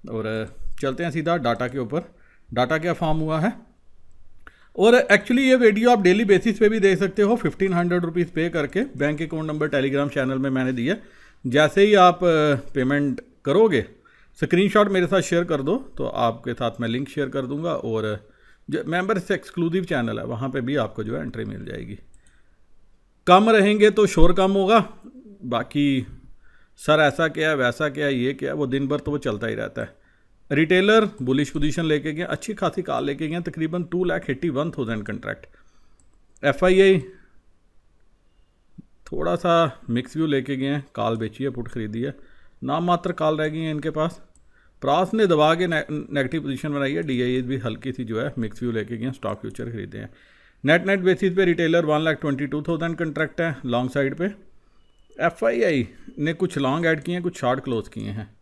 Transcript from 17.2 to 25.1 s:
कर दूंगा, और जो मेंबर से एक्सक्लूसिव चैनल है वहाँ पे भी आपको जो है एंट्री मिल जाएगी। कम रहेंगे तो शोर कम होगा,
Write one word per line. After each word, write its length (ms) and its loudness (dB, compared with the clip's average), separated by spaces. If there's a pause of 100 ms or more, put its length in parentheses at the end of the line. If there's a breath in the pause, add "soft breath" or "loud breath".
कर 140 -4
दूंगा, 320 -4
और 520 -4 (440 soft breath)
जो 160 -4
मेंबर 320 -2
से 160 -4
एक्सक्लूसिव 500 -4
चैनल 340 -2
है 60 -6
वहाँ 260 -6
पे 100 -4
भी 160 -4
आपको 280 -4
जो 120 -6
है 60 -6
एंट्री 220 -8
मिल 200 -10
जाएगी। 340 -12 (1300)
कम 240 8
रहेंगे 400 6
तो 160 4
शोर 260 8
कम 180 4
होगा, 380 4 (560)